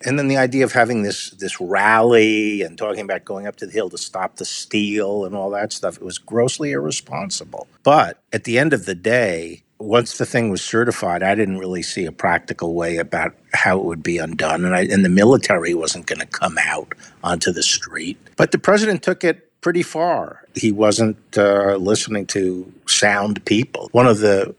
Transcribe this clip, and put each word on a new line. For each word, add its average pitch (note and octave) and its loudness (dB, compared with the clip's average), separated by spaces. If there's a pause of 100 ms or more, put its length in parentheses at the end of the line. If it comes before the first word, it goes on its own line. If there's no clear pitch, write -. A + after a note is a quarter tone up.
And C3+ 0
then C#3 0
the C3+ 2
idea C3 2
of A2 -2
having A#2 2
this, G2+ -4
this - -10
rally G#2+ 4
and E2 -8
talking G#2+ -6
about G2 -8
going G2+ -10
up G2+ -10
to G#2 -12
the F2 -18
Hill G2 -4
to F2 -14
stop - -8
the F#2 -10
steal G#2 -2
and G2 -8
all G2 -4
that G#2 -4
stuff, F2+ -6
it - -18
was F2+ -12
grossly B2+ -2
irresponsible. - -8 (160)
But C3 2 (140)
at A2 -6
the A#2+ 0
end D3+ 2
of G2+ 0
the F#2+ -4
day, F2+ -2 (160)
once A2+ 0
the B2+ -2
thing A#2 0
was F#2 -2
certified, G#2 -2
I G2 2
didn't F#2+ 0
really F#2 -6
see - -6
a - -8
practical E2+ -2
way E2+ -2
about E2 -4 (180)
how F#2+ 2
it G2 -2
would E2 -6
be E2+ -2
undone. D#2+ -2
And F2+ 0
I, F2+ 2
and G2 4
the F2+ 4
military G2 4
wasn't E2 -4
gonna - -6
come - -4
out D2+ -4 (280)
onto F2 -2
the E2 -4
street. - -4 (200)
But - 2
the - 0
president G3+ 2
took F#3 -2
it E3 -2 (140)
pretty F3 0
far. D#3 -4 (120)
He A2 0
wasn't, G#2+ 4 (180)
uh, G2+ 4
listening G2+ 0
to F#2 -4 (140)
sound G2+ 0
people. - 0
One B2 6
of G#2+ 4
the G2 2